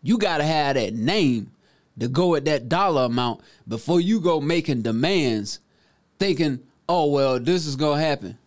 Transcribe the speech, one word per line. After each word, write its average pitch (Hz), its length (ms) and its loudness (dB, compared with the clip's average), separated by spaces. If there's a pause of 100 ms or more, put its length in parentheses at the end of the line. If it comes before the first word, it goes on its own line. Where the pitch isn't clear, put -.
you 208 140 0
gotta 175 280 0
have 151 320 0
that 107 180 -2
name 127 560 0 (480)
to 117 80 -4
go 170 220 0
with 151 160 0
that 139 240 -2
dollar 165 360 2
amount 120 360 -2 (260)
before 147 340 0
you 202 200 2
go 160 200 2
making 151 420 0
demands 117 760 0 (600)
thinking, 156 420 0 (280)
"Oh, 165 220 2
well, 135 300 2
this 160 260 0
is 143 80 -6
gonna 147 260 0
happen." 143 460 -4